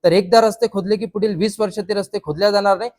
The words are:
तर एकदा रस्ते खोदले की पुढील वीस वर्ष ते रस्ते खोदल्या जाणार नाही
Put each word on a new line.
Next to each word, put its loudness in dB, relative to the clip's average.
तर 4
एकदा 4
रस्ते 0
खोदले -2
की -6
पुढील -4
वीस -2
वर्ष -4
ते -6
रस्ते -6
खोदल्या 0
जाणार 2
नाही -8